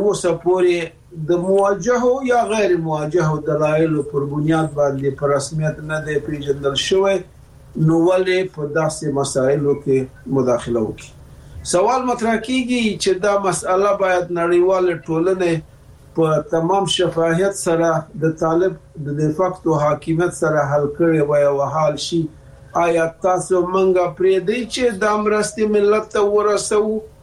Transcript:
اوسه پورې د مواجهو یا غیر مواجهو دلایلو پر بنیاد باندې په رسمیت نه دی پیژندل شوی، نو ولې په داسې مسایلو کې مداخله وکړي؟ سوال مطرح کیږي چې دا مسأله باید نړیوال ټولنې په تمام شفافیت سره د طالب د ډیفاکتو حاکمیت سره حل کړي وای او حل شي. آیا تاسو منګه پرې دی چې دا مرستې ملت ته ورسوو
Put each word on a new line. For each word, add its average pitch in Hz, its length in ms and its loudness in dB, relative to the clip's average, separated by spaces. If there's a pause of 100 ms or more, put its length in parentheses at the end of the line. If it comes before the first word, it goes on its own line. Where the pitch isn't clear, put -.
اوسه 185 320 0 (120)
پورې 180 340 4 (500)
د 175 160 2
مواجهو 202 680 2 (160)
یا 240 100 4 (120)
غیر 196 240 2 (100)
مواجهو 156 500 0 (140)
دلایلو 156 520 2 (120)
پر 143 180 0
بنیاد 156 360 0 (100)
باندې 135 420 0
په 143 140 0
رسمیت 151 440 -2 (120)
نه 156 160 -4
دی 151 100 -4 (100)
پیژندل 139 480 -4 (120)
شوی، 196 280 2 (640)
نو 160 320 2
ولې 185 320 2 (160)
په 156 60 -8 (160)
داسې 151 420 -4
مسایلو 143 640 0
کې 131 560 -2
مداخله 120 400 0
وکړي؟ - 320 -6 (600)
سوال 240 380 2
مطرح 226 260 -2
کیږي 240 680 -2
چې 190 80 0 (120)
دا 202 240 2
مسأله 190 560 0
باید 180 260 0 (120)
نړیوال 180 440 4 (220)
ټولنې 175 480 0 (640)
په 156 340 2
تمام 175 340 0 (120)
شفافیت 170 640 0
سره 165 280 0 (320)
د 160 100 0 (120)
طالب 165 340 0 (300)
د 143 100 -6
ډیفاکتو 160 640 0
حاکمیت 160 560 -2
سره 156 320 0
حل 147 160 2 (140)
کړي 165 220 2 (100)
وای 147 180 4
او 139 240 0
حل 151 320 0
شي. 170 160 -2 (640)
آیا 170 220 2 (180)
تاسو 185 400 0
منګه 180 420 2 (120)
پرې 190 180 2 (120)
دی 240 120 -2 (140)
چې 240 280 -2
دا 214 100 2 (120)
مرستې 214 400 0 (100)
ملت 208 400 2
ته 214 80 2 (140)
ورسوو 208 580 0 (280)